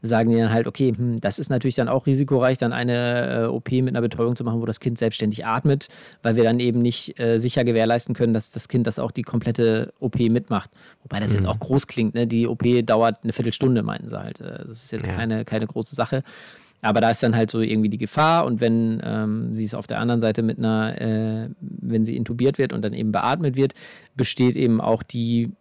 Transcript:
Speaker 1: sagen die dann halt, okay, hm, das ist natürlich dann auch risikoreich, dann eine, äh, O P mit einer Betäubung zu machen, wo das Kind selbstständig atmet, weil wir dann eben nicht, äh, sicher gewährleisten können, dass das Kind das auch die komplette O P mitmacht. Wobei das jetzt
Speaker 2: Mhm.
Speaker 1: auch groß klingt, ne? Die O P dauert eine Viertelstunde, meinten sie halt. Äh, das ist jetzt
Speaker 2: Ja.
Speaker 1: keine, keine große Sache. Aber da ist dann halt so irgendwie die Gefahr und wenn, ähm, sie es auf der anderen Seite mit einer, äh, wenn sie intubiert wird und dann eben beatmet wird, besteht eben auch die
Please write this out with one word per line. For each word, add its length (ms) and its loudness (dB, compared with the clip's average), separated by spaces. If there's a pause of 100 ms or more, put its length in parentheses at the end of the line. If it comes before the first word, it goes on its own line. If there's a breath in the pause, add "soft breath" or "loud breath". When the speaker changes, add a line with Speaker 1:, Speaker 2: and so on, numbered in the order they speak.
Speaker 1:
sagen 300 2
die 80 4
dann 120 2
halt, 140 2
okay, 320 0
hm, 240 -2
das 160 -2
ist 120 -6
natürlich 260 0
dann 140 0
auch 180 0
risikoreich, 500 2
dann 160 -2
eine, 720 0
äh, 20 0
O 140 -2
P 240 0
mit 100 -2
einer 80 0
Betäubung 340 0
zu 80 -8
machen, 180 -2
wo 40 -4
das 140 -4
Kind 180 -2
selbstständig 480 -2
atmet, 420 0 (360 loud breath)
weil 120 2
wir 80 4
dann 160 4
eben 220 2
nicht, 380 -2
äh, 180 2
sicher 260 0
gewährleisten 520 2
können, 180 2
dass 180 -2
das 160 -6
Kind 200 0
das 100 -4
auch 140 -4
die 100 -6
komplette 760 0
O 100 -2
P 200 2
mitmacht. 420 0 (320 loud breath)
Wobei 160 -6
das 140 0
jetzt 100 2
Speaker 2:
Mhm. 80 0
Speaker 1:
auch 80 -4
groß 260 0
klingt, 300 -2
ne? 100 2
Die 220 2
O 80 -2
P 260 2
dauert 420 4
eine 80 -2
Viertelstunde, 520 0
meinten 260 -6
sie 100 -8
halt. 220 -12
Äh, 240 -12
das 200 -16
ist 60 -10
jetzt 160 -6
Speaker 2:
Ja. 60 -2
Speaker 1:
keine, 320 -2
keine 220 -4
große 260 -6
Sache. 300 -2 (600 loud breath)
Aber 160 4
da 120 4
ist 100 0
dann 140 2
halt 160 2
so 80 0
irgendwie 300 2
die 100 -4
Gefahr 440 2
und 160 -2
wenn, 460 2
ähm, 480 -4
sie 120 -4
es 100 -6
auf 100 -8
der 140 -4
anderen 200 2
Seite 220 2
mit 160 0
einer, 420 0
äh, 500 -2 (100)
wenn 440 -2
sie 140 -2
intubiert 400 0
wird 160 0
und 80 -4
dann 120 -4
eben 180 -2
beatmet 440 0
wird, 200 0 (400 loud breath)
besteht 400 2
eben 260 2
auch 220 0
die 580 -2